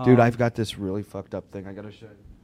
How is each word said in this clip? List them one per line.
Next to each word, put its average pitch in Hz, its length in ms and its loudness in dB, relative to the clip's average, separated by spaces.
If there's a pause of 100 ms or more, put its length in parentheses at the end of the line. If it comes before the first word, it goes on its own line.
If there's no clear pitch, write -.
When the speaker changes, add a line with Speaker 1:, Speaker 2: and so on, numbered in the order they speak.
Speaker 1:
Dude, 127 140 6
Speaker 2:
Um, - 20 8
Speaker 1:
I've 120 180 4
got 117 160 -2
this 110 240 -6
really 101 240 -6
fucked 98 320 -14
up 90 160 -12
thing 95 160 -14
I 98 60 -16
gotta 104 180 -18
show 107 160 -20
you. 104 180 -20 (200)